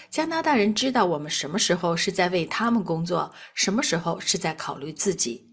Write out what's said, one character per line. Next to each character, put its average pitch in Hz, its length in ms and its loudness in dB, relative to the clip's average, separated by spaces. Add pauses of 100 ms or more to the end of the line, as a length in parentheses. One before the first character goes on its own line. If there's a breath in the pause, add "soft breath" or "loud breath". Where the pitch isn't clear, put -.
加 320 160 -2
拿 320 160 -2
大 302 140 2
人 208 200 4
知 262 160 0
道 240 140 4
我 165 120 2
们 151 140 -8
什 - 180 -4
么 170 80 -2
时 175 160 2
候 170 220 0
是 170 160 0
在 180 180 2
为 175 160 2
他 226 240 -2
们 233 140 4
工 165 200 -2
作， 170 280 -2 (220 loud breath)
什 - 200 0
么 233 80 2
时 - 140 0
候 170 240 -2
是 - 180 -2
在 165 160 -4
考 143 240 -8
虑 143 140 -10
自 175 240 2
己。 120 380 -4